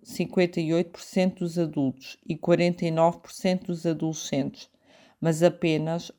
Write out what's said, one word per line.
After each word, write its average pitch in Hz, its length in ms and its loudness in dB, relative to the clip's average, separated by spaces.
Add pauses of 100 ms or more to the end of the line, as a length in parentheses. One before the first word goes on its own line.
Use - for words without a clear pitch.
cinquenta 175 580 0
e 160 100 0
oito 170 200 2
por - 100 -18
cento 185 380 0
dos 170 180 -4
adultos 147 640 -2
e 160 140 -6
quarenta 175 480 2
e 165 60 0
nove 165 260 4
por - 140 -20
cento 185 340 -2
dos 170 180 -6
adolescentes, 156 880 -4 (500)
mas 160 220 2
apenas 165 760 2